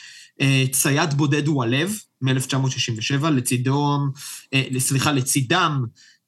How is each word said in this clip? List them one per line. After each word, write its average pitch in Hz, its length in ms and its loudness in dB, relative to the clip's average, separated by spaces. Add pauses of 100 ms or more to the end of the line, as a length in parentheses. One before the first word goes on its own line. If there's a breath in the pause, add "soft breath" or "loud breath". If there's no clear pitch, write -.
(420 loud breath)
אה, 135 300 4
צייד 147 420 2
בודד 147 340 2
הוא 139 160 0
הלב, 143 300 0 (280)
מאלף 131 240 0
תשע 139 120 -2
מאות 131 140 0
שישים 123 260 -4
ושבע, 139 320 0
לצידו, 135 680 0 (560 loud breath)
אה, 135 100 2 (160)
סליחה, 135 320 0
לצידם, 143 720 0 (420 soft breath)